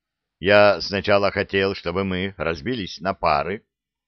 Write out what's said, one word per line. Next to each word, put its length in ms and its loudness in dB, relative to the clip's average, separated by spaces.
Я 400 6
сначала 500 0
хотел, 440 -2
чтобы 300 -4
мы 340 -4
разбились 600 -6
на 120 -4
пары. 520 -2